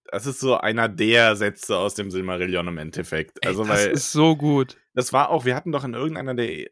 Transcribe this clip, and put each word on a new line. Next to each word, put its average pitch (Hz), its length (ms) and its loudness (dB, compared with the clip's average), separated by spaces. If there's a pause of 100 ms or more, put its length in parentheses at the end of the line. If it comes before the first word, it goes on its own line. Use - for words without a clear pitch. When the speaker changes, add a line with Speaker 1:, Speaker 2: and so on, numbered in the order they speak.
Speaker 1:
das 104 220 -6
ist 131 120 -8
so 127 180 2
einer 113 320 0
der 110 460 6
Sätze 104 420 -2
aus 98 180 -2
dem 101 160 -6
Silmarillion 90 560 -2
im 85 100 -6
Endeffekt. 78 640 -8
Speaker 2:
Ey, - 40 -2
Speaker 1:
Also, 95 160 -2
Speaker 2:
das 107 60 -2
Speaker 1:
weil 104 180 4
Speaker 2:
ist - 260 -2
so 156 240 4
gut. 143 420 0 (180)
Speaker 1:
das 123 180 -2
war 135 160 4
auch, 147 160 0
wir 127 100 0
hatten 165 160 -6
doch 139 140 -4
in 120 100 -8
irgendeiner 135 400 -6
der 110 360 -4